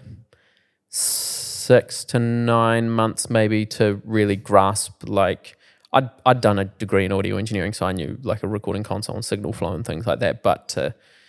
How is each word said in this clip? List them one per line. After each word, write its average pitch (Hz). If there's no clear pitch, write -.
six -
to -
nine 117
months 113
maybe 107
to 104
really 107
grasp, 98
like, 98
I'd, 135
I'd 127
done 104
a 98
degree 98
in 95
audio 98
engineering, 101
so -
I 92
knew, 80
like, 90
a -
recording 101
console 101
and 98
signal -
flow 85
and 78
things 80
like 67
that. 90
But -
to, -